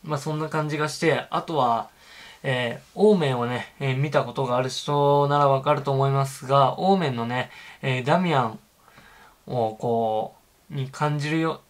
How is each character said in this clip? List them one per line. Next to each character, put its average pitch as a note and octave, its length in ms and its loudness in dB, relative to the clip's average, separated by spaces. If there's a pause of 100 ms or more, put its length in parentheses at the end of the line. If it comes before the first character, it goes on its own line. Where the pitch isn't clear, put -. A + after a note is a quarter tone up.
ま D3+ 140 -4
あ、 - 20 -4
そ D#3 140 -4
ん D3+ 60 -4
な D#3 100 -4
感 D#3 180 -2
じ D3+ 100 -4
が D3+ 120 -2
し - 100 -10
て、 - 300 2
あ E3+ 120 -2
と E3 140 -6
は、 A#2 340 2 (540)
え B2 380 -2 (140)
ー、 - 40 -8
オ G#3 160 6
ー - 20 0
メ D3 120 2
ン B2+ 100 0
を A#2+ 80 -2
ね、 B2 320 -6
え C3+ 140 -2
ー、 C3 40 -2
見 C#3+ 140 0
た C#3+ 120 2
こ A#2+ 100 -8
と C#3 120 -2
が B2 120 0
あ C3 40 0
る C3 80 -4
人 C#3+ 600 2
な C#3+ 100 2
ら C#3+ 80 4
わ C3+ 140 4
か D3 120 2
る C#3+ 80 0
と C#3 100 -2
思 C#3 160 2
い C#3 40 2
ま C#3 140 2
す - 220 -12
が、 C3+ 320 4
オ F#3+ 160 4
ー F#3 40 0
メ D3+ 100 0
ン B2 60 -4
の A#2 100 -4
ね、 B2+ 240 -4 (320)
え C3 180 -2
ー、 B2 60 -8
ダ D#3+ 140 2
ミ F3 160 0
ア B2+ 80 2
ン A2 160 -6 (880)
を A2+ 280 -2
こ A2+ 600 -2 (340)
う、 - 40 -14
に C3+ 160 -6
感 D3 280 -2
じ D3 140 -4
る D#3+ 80 0
よ D#3+ 300 -2